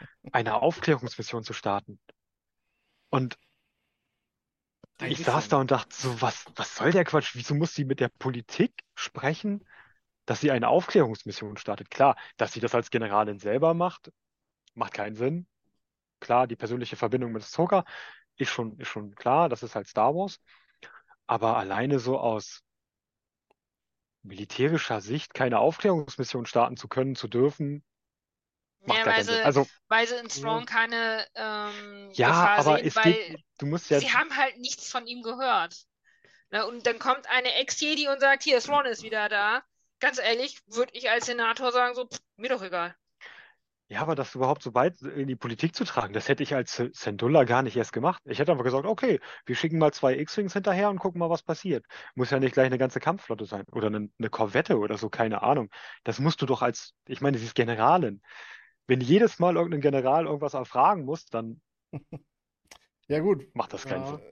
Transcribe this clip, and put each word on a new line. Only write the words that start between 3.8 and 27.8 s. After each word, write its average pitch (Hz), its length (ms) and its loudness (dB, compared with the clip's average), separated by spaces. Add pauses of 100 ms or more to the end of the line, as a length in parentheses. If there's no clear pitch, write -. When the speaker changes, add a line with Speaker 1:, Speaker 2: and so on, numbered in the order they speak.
Speaker 1:
ich 127 160 -4
Speaker 2:
Eigentlich 165 40 -6
Speaker 1:
saß 147 260 0
Speaker 2:
schon. - 0 -
Speaker 1:
da 151 100 2
und 131 120 0
dachte - 260 0
so, 123 240 -4
„Was, - 240 -4 (120)
was - 200 -8
soll 151 160 2
der 180 120 4
Quatsch? - 300 0
Wieso 123 200 -4
muss 156 200 -2
sie 147 100 -2
mit 135 160 -2
der 123 80 2
Politik - 760 -4 (120)
sprechen, 202 680 -4 (640)
dass 117 140 -2
sie 147 120 4
eine 120 160 2
Aufklärungsmission 113 880 2
startet?“ 101 320 -8
Klar, 135 260 4 (220)
dass 113 140 -2
sie 123 80 -10
das 117 140 0
als 120 160 0
Generalin 104 480 0
selber 131 360 2
macht, 170 380 -4 (640)
macht - 200 -6
keinen 107 220 -6
Sinn. 147 320 -4 (720)
Klar, 123 280 2
die 113 80 -10
persönliche 120 400 -6
Verbindung 120 360 -2
mit 110 120 -6
Ahsoka 180 400 2 (520)
ist 135 140 -4
schon, 113 300 -6
ist - 80 -12
schon 104 280 -10
klar, 151 340 4
das 120 140 -6
ist 113 120 -10
halt 104 120 -8
Star 117 260 2
Wars. 185 260 -6 (880)
Aber 113 300 2
alleine 110 420 0
so 127 200 0
aus 110 420 -4 (1600)
militärischer 107 800 -2
Sicht 117 320 -8
keine 123 240 2
Aufklärungsmission 143 880 0
starten 123 320 0
zu - 100 -12
können, 131 280 -2
zu - 120 -8
dürfen, 143 560 0 (1000)